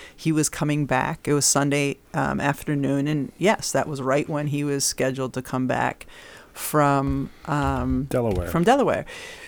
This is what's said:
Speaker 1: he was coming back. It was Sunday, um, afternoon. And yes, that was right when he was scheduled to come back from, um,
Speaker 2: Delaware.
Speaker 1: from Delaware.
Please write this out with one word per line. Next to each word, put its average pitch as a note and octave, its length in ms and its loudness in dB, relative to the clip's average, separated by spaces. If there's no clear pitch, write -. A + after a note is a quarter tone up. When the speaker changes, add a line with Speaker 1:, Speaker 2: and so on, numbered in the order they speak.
Speaker 1:
he - 140 -2
was D3+ 180 2
coming D3 380 0
back. C3 400 0
It C#3+ 60 2
was C#3+ 120 2
Sunday, C#3+ 540 2
um, C#3 260 0
afternoon. C#3+ 680 0
And D3+ 300 -2
yes, G3 340 0
that C#3 160 0
was C#3 120 -8
right C3+ 280 0
when D3 180 -4
he D3 160 -2
was C#3+ 220 0
scheduled C3 500 -2
to B2+ 80 -6
come B2+ 240 -2
back B2 400 -2
from, C#3 800 2
um, C3 580 0
Speaker 2:
Delaware. A2 420 0
Speaker 1:
from E3 160 2
Delaware. G#3+ 420 4